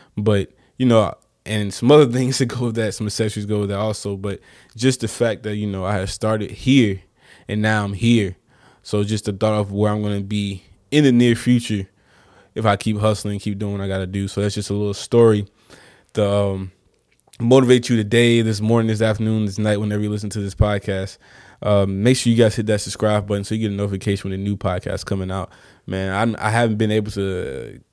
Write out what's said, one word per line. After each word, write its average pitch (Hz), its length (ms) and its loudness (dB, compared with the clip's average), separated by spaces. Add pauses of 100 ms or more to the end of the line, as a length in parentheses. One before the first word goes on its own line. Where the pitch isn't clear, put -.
(160)
But, 104 360 0 (260)
you 131 80 2
know, 110 280 4 (300)
and 104 300 -4
some 120 160 2
other 147 160 8
<laughs> 120 40 0
things 127 280 -2
to 131 80 0
go 120 200 -4
with 113 100 -4
that, 110 180 -2
some 107 120 -6
accessories 107 400 -4
go 104 140 -2
with 101 100 -2
that 98 80 -4
also. 104 380 -4
But 98 240 -8 (340)
just 127 260 0
the 113 80 -2
fact 110 340 -2
that, 107 140 -6
you 104 100 -4
know, 95 180 -4
I 101 100 -2
had 95 140 -2
started 107 420 -4
here 107 520 2 (440)
and 107 140 -4
now 107 240 0
I'm 98 80 -6
here. 104 440 2 (460)
So 104 200 -2
just 104 220 -4
the 107 80 -4
thought 107 280 0
of 98 120 -4
where 104 200 0
I'm 107 100 -4
gonna 104 180 -4
be 98 420 -6 (280)
in 147 140 4
the 135 80 6
near 120 220 4
future 113 540 -2 (680)
if 113 100 -4
I 104 120 4
keep 107 220 -2
hustling, 104 420 -2
keep 101 180 -6
doing 101 140 -6
what 101 100 -6
I 98 60 -6
gotta 95 180 -4
do. 98 220 -4
So - 120 -6
that's 101 140 0
just 104 160 -6
a 101 40 -2
little 104 200 -2
story 110 520 4 (680)
to, 104 120 0
um, 98 460 -2 (680)
motivate 123 480 6
you 123 80 2
today, 117 440 4
this 110 200 0
morning, 113 260 2
this 110 160 0
afternoon, 110 420 0
this 98 140 -6
night, 107 200 0
whenever 104 240 -2
you 104 80 -2
listen 104 200 -6
to 107 100 -6
this 98 140 -6
podcast. 98 640 -2 (440)
Um, 98 400 2
make 127 140 4
sure - 140 0
you 117 80 4
guys 113 160 6
hit 107 120 -4
that 107 140 0
subscribe 107 460 -2
button 101 180 -4
so 110 100 -6
you 110 80 -4
get 104 100 -2
a - 20 -6
notification 98 560 -4
when 95 100 -6
a - 20 -6
new 101 140 -2
podcast 92 480 -4
coming 95 260 -4
out. 92 200 -8 (360)
Man, 95 280 -4
I'm, 110 240 0
I 107 120 -2
haven't 117 260 2
been 107 140 2
able 107 220 0
to 87 680 -6 (120)